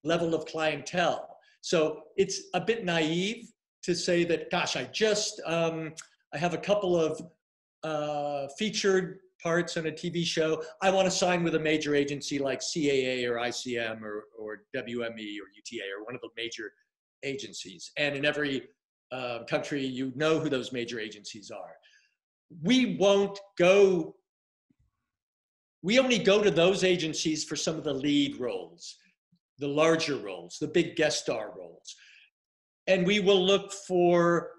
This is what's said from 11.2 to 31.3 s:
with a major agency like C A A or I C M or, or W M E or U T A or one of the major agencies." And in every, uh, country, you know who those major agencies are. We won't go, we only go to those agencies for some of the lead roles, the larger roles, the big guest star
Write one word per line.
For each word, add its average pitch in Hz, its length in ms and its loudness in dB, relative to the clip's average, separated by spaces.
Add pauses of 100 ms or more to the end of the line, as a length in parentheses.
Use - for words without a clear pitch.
with 160 140 0
a - 20 2
major 151 380 0
agency 143 420 -2
like 131 240 -4
C 147 280 -2
A 127 340 0
A 123 40 -2
or 117 120 -2
I 120 100 -2
C 120 260 -6
M 113 280 -6
or, 107 220 -10 (120)
or 107 340 -12
W 120 300 -6
M 113 160 -6
E 104 220 -8
or 95 80 -16
U - 180 -20
T 113 140 -10
A 98 180 -8
or 107 60 -12
one 123 100 -10
of 135 60 -12
the 113 160 -14
major 113 360 -10 (520)
agencies." 110 720 -10
And 147 180 -2
in 139 100 -6
every, 143 440 -2 (420)
uh, 120 340 -8
country, 143 400 -4
you 131 300 -6
know 156 240 2
who 147 100 -2
those 131 220 -2
major 120 300 -6
agencies 104 500 -14
are. 92 240 -14 (880)
We 226 340 4
won't 196 400 4 (220)
go, 185 560 6 (1700)
we 220 160 4
only 254 220 4
go 202 200 4
to 202 120 4
those 175 320 4
agencies 156 600 0
for 151 120 -8
some 160 200 -2
of 151 60 -8
the 147 100 -2
lead 139 460 2
roles, 90 580 -8 (640)
the 143 80 -6
larger 151 520 2
roles, 90 420 -10
the 151 80 -2
big 170 260 2
guest 151 300 2
star 107 340 -4